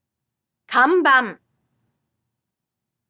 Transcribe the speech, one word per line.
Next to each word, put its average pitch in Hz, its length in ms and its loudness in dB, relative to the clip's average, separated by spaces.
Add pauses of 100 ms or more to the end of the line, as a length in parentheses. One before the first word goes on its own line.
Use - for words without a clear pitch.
(680)
kanban. 262 720 0 (1700)